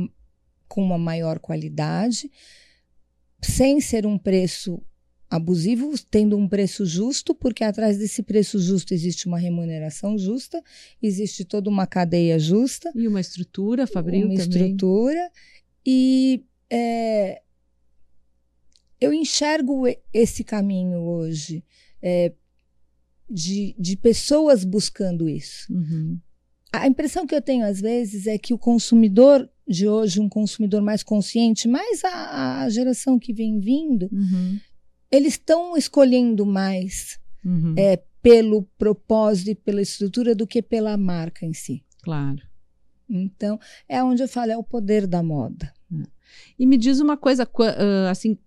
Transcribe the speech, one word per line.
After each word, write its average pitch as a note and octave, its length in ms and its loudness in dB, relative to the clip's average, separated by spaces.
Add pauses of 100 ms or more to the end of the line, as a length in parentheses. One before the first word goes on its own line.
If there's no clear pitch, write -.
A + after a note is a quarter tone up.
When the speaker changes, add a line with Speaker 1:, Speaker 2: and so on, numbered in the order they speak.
(680)
Speaker 1:
com - 140 -4
uma F#3 160 0
maior E3 400 -4
qualidade, D#3+ 920 -4 (1120)
sem C#4 380 2
ser A3 260 -2
um G#3 120 0
preço F#3 640 -2 (460)
abusivo, F3+ 680 -2 (160)
tendo G#3 260 2
um G3+ 100 0
preço G3 380 -2
justo, G3+ 500 -4
porque A#3 300 -4
atrás G#3+ 320 0
desse G#3+ 260 -6
preço G3+ 360 0
justo F#3 340 0
existe F3 340 -4
uma F3 120 -4
remuneração E3+ 800 -4
justa, A#3+ 440 -6 (400)
existe G3+ 400 -4
toda G#3 280 -4
uma F#3+ 160 0
cadeia E3+ 520 2
justa. G#3+ 560 0
Speaker 2:
E A3+ 140 -2
uma G#3 120 -2
estrutura, G3+ 680 -4
Fabril, F3+ 420 0
Speaker 1:
Uma F#3+ 80 0
Speaker 2:
também. F3+ 240 0
Speaker 1:
estrutura. G3 680 0 (560)
E, C4 580 4 (260)
é, A3+ 680 -2 (1600)
eu C#4+ 120 2
enxergo D4 760 -2
e-, - 100 -2 (140)
esse A3+ 320 0
caminho F#3+ 560 -2
hoje, E3 640 -6 (380)
é, F3 300 0 (960)
de, G3 500 -6
de F#3 180 -4
pessoas C4 680 4
buscando F#3 680 -2
isso. - 420 -10
Speaker 2:
Uhum. E3 460 -4 (520)
Speaker 1:
A - 160 -2
impressão D4+ 400 0
que C#4+ 80 -4
eu D4 80 2
tenho, B3+ 240 0
às G3 140 -2
vezes, G#3+ 460 -4
é G#3+ 100 -2
que - 160 -6
o A3+ 60 0
consumidor A#3 880 6 (180)
de G3 220 0
hoje, G#3 320 2
um G#3+ 80 0
consumidor G#3 540 0
mais G#3 200 0
consciente, A3+ 680 0
mais F4 360 0
a, D4 600 -4
a C4 40 0
geração B3 500 0
que A#3 140 -4
vem G#3+ 280 -2
vindo, A#3+ 520 0
Speaker 2:
Uhum. F#3 460 -2 (520)
Speaker 1:
eles C#4 260 4
tão E4+ 400 0
escolhendo B3 680 4
mais, F#3+ 720 -4 (260)
Speaker 2:
Uhum. E3+ 320 0
Speaker 1:
é, F#3+ 260 4 (200)
pelo A3+ 400 8 (160)
propósito G#3+ 720 0
e G#3+ 40 -2
pela G3+ 280 -4
estrutura A3 520 -2
do G#3 120 -2
que A#3 160 -2
pela G#3+ 340 -2
marca F3 480 -2
em E3 80 -6
si. B2+ 320 -10 (180)
Speaker 2:
Claro. C#3+ 380 -4 (720)
Speaker 1:
Então, G3 440 -6 (300)
é B3+ 140 -2
onde B3+ 200 0
eu B3+ 60 -2
falo, A#3+ 240 -4
é A3+ 40 -4
o A3+ 80 -8
poder G#3 420 0
da F3 160 0
moda. D3 480 -4 (220)
Speaker 2:
É. D3+ 140 -6 (520)
E B3+ 60 2
me C4 140 8
diz B3+ 200 4
uma D4 160 2
coisa, C4 300 2
qua-, A3+ 320 0
ah, G3 340 2
assim, G3+ 360 -2